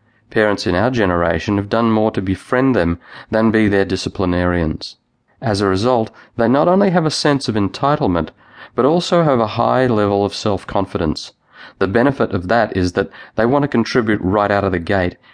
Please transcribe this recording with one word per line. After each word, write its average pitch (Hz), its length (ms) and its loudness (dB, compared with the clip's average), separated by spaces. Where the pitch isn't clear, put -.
Parents 104 360 0
in 90 80 0
our 104 160 2
generation 90 680 0
have 98 120 -4
done 113 220 0
more 110 180 2
to 107 120 -4
befriend 127 540 0
them 85 220 0
than 110 220 2
be 110 160 2
their 98 180 2
disciplinarians. 90 1120 -2
As 104 220 -2
a 101 60 2
result, 113 420 0
they 117 100 2
not 143 200 2
only 196 220 2
have 165 160 0
a 147 60 -2
sense 143 360 0
of 110 60 0
entitlement, 101 760 0
but 117 100 0
also 170 380 2
have 139 180 2
a 110 220 -2
high 123 240 2
level 101 400 2
of 98 80 -4
self-confidence. - 1000 -4
The 95 100 0
benefit 117 460 0
of 90 140 -4
that 107 280 0
is 90 180 0
that 98 180 -2
they 110 100 2
want 139 160 2
to 143 60 0
contribute 113 560 0
right 101 260 2
out 101 140 0
of 95 80 0
the 90 80 0
gate 90 380 -2